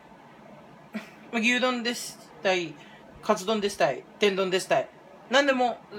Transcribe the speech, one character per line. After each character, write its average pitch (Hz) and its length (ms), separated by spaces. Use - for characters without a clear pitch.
ま 240 60
あ、 - 20
牛 247 220
丼 247 220
で 240 100
す - 360
た 190 100
い、 170 200
カ 214 140
ツ 185 100
丼 214 160
で 202 80
す - 80
た 160 140
い、 123 120
天 202 160
丼 190 140
で 185 100
す - 80
た 165 120
い、 - 100
何 277 160
で 269 80
も、 247 240